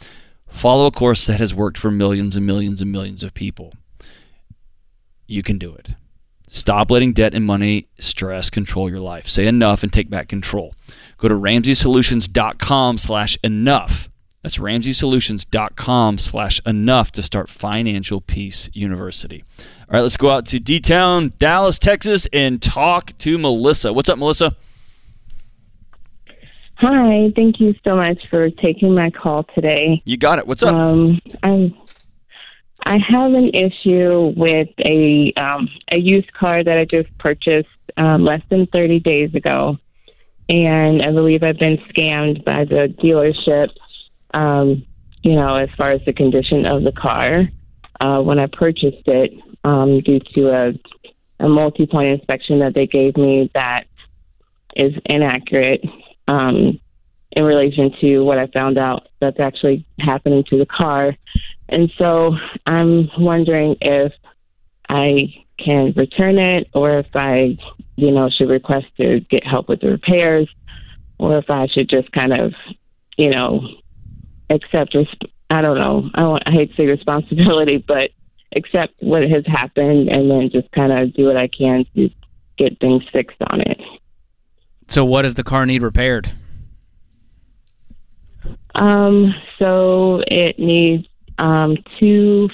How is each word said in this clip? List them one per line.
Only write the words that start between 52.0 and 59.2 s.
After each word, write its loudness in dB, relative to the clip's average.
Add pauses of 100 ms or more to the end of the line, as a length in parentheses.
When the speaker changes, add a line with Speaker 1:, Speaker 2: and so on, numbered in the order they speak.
Speaker 2:
inspection -2
that 0
they 0
gave 0
me 2
that -2 (920)
is 0 (120)
inaccurate, 0 (440)
um, 0 (540)
in 2
relation 2
to 2
what 2
I -2
found -2
out -4 (100)
that's -2